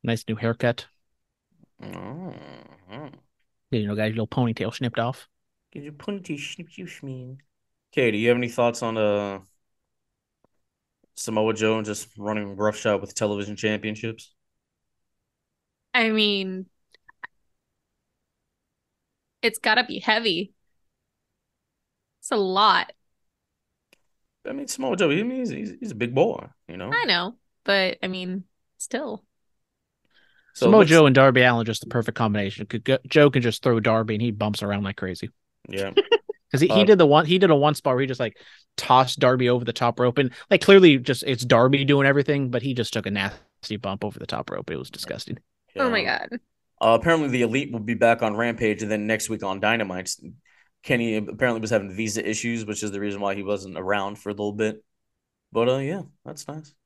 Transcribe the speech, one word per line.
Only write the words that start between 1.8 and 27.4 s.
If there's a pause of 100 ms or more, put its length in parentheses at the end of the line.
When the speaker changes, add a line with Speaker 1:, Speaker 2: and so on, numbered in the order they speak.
Speaker 2:
Mm-hmm. (640)
Speaker 1:
You
know,
got
your
little
ponytail
snipped
off. (460)
Speaker 2:
Get
your
ponytail
snip, (100)
you
schmeen. (520)
Okay,
do
you
have
any
thoughts
on,
uh, (1800)
Samoa
Joe
just (100)
running
roughshod
with
television
championships? (1600)
Speaker 3:
I
mean, (2750)
it's
gotta
be
heavy. (1700)
It's
a
lot. (1500)
Speaker 2:
I
mean,
Samoa
Joe,
I
mean,
he's,
he's,
he's
a
big
boy, (220)
you
know?
Speaker 3:
I
know, (300)